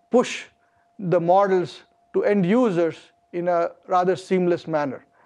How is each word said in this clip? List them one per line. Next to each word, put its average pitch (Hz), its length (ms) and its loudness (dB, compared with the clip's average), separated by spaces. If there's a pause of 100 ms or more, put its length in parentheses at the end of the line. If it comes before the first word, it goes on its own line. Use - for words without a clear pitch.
push - 360 0 (520)
the 180 220 0
models 185 640 2 (320)
to 196 100 0
end 202 220 2
users 175 500 0 (380)
in 175 160 -4
a 170 220 0 (160)
rather 180 280 0
seamless 180 520 -2
manner. 147 380 -4 (200)